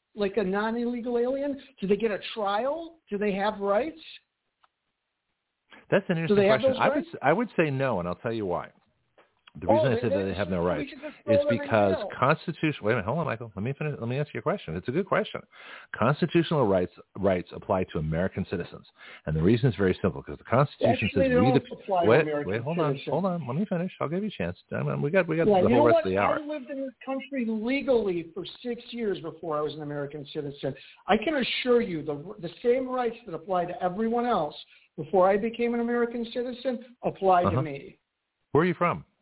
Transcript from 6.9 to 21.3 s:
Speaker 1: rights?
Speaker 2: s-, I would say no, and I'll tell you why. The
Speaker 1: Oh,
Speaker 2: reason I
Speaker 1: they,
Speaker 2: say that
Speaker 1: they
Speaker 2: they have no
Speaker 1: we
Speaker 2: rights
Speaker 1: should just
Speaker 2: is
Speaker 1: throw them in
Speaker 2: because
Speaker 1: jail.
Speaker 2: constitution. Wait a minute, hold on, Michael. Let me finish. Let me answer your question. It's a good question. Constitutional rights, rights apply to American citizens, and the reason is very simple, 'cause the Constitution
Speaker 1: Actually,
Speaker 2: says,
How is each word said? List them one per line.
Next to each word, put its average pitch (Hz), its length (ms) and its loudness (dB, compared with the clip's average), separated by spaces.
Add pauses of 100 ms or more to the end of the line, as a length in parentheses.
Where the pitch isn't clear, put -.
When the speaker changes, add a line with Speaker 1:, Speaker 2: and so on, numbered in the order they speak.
Speaker 1:
rights? 294 180 -4
Speaker 2:
s-, - 100 -12
I 143 100 6
would 220 240 -2
say 156 140 2
no, 131 280 0
and 87 80 -4
I'll 87 80 -4
tell 117 180 -6
you 107 120 -4
why. 85 240 -4 (880)
The 85 80 -10
Speaker 1:
Oh, 107 60 6
Speaker 2:
reason - 180 4
I 110 40 2
Speaker 1:
they, - 60 -2
Speaker 2:
say - 80 0
that - 60 0
Speaker 1:
they 98 140 0
Speaker 2:
they 92 60 -2
have - 140 -2
no 90 120 0
Speaker 1:
we 87 60 2
Speaker 2:
rights - 240 -2
Speaker 1:
should - 100 -18
just 302 160 -12
Speaker 2:
is - 80 -20
Speaker 1:
throw - 120 4
them 285 160 2
in 110 60 0
Speaker 2:
because 104 360 2
Speaker 1:
jail. 104 220 -6
Speaker 2:
constitution. 151 680 0
Wait 104 100 2
a - 40 0
minute, 92 100 -4
hold 135 100 -2
on, 165 80 -2
Michael. 117 300 -6
Let 95 80 -6
me 135 100 -4
finish. 151 260 -6
Let 117 80 -6
me 127 120 -2
answer 147 160 -4
your 117 80 -8
question. 151 320 -4
It's 90 120 -8
a 120 40 -2
good 190 160 -2
question. - 340 -2 (560)
Constitutional 147 680 2
rights, 92 260 2 (240)
rights 92 340 2
apply 92 340 -2
to - 120 -6
American 82 540 -2
citizens, - 340 -8 (400)
and 80 100 -2
the 78 60 0
reason 113 280 4
is - 60 0
very 95 280 2
simple, 78 180 -2
'cause - 160 -12
the - 60 -20
Constitution - 480 2 (160)
Speaker 1:
Actually, - 20 -2
Speaker 2:
says, 269 220 2